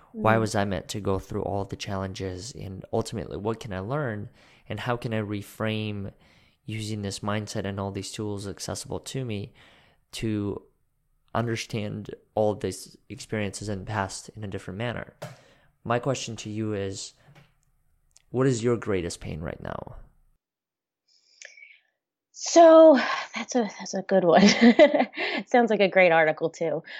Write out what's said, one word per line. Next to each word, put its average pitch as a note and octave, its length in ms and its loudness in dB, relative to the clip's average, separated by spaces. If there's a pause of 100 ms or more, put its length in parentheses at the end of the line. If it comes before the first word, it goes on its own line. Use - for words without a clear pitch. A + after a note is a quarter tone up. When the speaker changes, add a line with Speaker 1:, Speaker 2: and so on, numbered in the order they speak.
(120)
Speaker 1:
Why D#3 240 2
Speaker 2:
Mm. A2+ 40 2
Speaker 1:
was A2 140 -2
I G2+ 120 0
meant F#2+ 220 -6
to G#2+ 120 -8
go F#2+ 180 -2
through - 240 -8
all G2 220 -6
the G2 120 -10
challenges? F#2+ 760 -8
And G2 400 -14
ultimately, G#2+ 460 -6
what G#2+ 220 -6
can G#2+ 120 -12
I F#2 80 -6
learn? A2 480 -6 (400)
And G#2 120 -10
how A#2+ 180 -4
can A#2 160 -8
I A2 80 -2
reframe G#2 920 -6 (540)
using G#2+ 340 -8
this G2 200 -8
mindset G#2 440 -6
and G2 160 -8
all G2 120 -6
these G2 200 -10
tools G#2 340 -8
accessible - 540 -10
to C3+ 240 -10
me A2 300 -8 (580)
to G#2 480 -4 (760)
understand G#2+ 800 -6 (200)
all G#2+ 200 2
these G2 400 -10 (140)
experiences G#2 640 -8
in G2 80 -6
the F#2 80 -12
past G2+ 500 -6
in G#2+ 80 -12
a G2+ 40 -10
different F#2 280 -12
manner?" A#2 380 -8 (680)
My A#2+ 160 -2
question A#2+ 380 -6
to G#2+ 140 -12
you G#2+ 240 -4
is, G2 400 -8 (1160)
what B2+ 160 0
is A#2+ 180 0
your A#2+ 140 2
greatest F#2 420 -4
pain D#2+ 200 -10
right - 220 -8
now? G1+ 340 -12 (2250)
Speaker 2:
So D#4+ 640 10 (360)
that's - 200 -8
a, A3+ 140 0 (100)
that's G3 160 -10
a F#3 80 -4
good F#3+ 220 2
one. E3+ 180 8 (540)
<laughs> C#4+ 500 -4
Sounds A#3+ 240 4
like G3+ 100 2
a G3 80 4
great F3+ 240 6
article D#3+ 380 2
too. D#3+ 320 -4 (180)